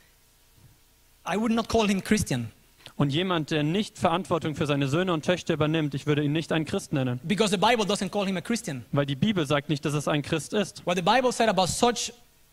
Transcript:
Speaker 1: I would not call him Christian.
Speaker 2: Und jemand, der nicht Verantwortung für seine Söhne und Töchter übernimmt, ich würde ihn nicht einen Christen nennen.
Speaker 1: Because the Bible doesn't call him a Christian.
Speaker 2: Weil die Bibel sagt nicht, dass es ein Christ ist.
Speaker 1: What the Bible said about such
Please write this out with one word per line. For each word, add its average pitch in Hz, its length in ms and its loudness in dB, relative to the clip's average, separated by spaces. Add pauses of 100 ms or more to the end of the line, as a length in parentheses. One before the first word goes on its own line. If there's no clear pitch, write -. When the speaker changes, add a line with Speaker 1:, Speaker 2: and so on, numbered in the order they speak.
(1200)
Speaker 1:
I 175 120 -2
would 220 160 0
not 226 160 -2
call 220 200 4
him 196 140 0
Christian. 123 480 0 (460)
Speaker 2:
Und 143 160 2
jemand, 170 380 0
der 156 120 0
nicht 170 360 -2
Verantwortung 165 560 0
für 156 120 -2
seine 139 220 0
Söhne 175 240 0
und 156 120 -2
Töchter 180 300 0
übernimmt, 151 400 0
ich 139 120 -8
würde 147 180 2
ihn 143 80 0
nicht 160 180 -4
einen 165 140 0
Christen - 320 -4
nennen. 127 260 -2
Speaker 1:
Because 196 280 0
the 202 80 0
Bible 220 260 4
doesn't 190 240 -2
call 202 180 -2
him 190 120 -2
a - 20 -4
Christian. 143 500 -6
Speaker 2:
Weil 143 160 2
die 139 100 -4
Bibel 180 300 0
sagt 147 220 0
nicht, 151 160 -2
dass 147 100 0
es 151 140 -2
ein 151 140 0
Christ 156 300 -4
ist. - 340 -4
Speaker 1:
What 180 100 2
the 185 60 -2
Bible 240 280 4
said 226 180 2
about 185 180 4
such - 460 2 (400)